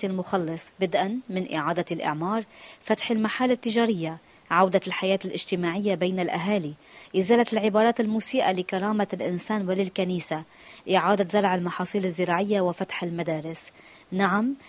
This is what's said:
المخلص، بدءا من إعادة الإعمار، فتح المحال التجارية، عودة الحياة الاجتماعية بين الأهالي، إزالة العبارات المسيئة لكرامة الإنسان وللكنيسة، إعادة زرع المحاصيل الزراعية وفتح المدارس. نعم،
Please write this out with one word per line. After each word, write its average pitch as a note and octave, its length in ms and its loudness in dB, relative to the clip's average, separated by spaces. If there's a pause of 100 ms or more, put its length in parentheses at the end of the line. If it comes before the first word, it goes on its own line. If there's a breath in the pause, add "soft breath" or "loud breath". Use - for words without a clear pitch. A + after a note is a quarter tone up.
المخلص، F#3 600 -2 (160)
بدءا F#3+ 480 0
من F#3 260 -4
إعادة D#3+ 380 0
الإعمار، E3+ 520 -2 (380 loud breath)
فتح - 280 0
المحال A3+ 400 2
التجارية، A3 680 0 (320 soft breath)
عودة F3+ 360 6
الحياة F#3+ 380 0
الاجتماعية F#3 720 -2
بين F3+ 260 0
الأهالي، E3+ 540 -2 (420 loud breath)
إزالة A3+ 360 6
العبارات A3 480 4
المسيئة A3 520 0
لكرامة G3 600 0
الإنسان F3+ 560 -2
وللكنيسة، F3+ 760 -2 (520 loud breath)
إعادة F#3+ 340 4
زرع G3 260 2
المحاصيل F3+ 500 -2
الزراعية F#3 560 0
وفتح F3+ 420 -2
المدارس. E3 680 -6 (420 loud breath)
نعم، G3 420 2 (140 loud breath)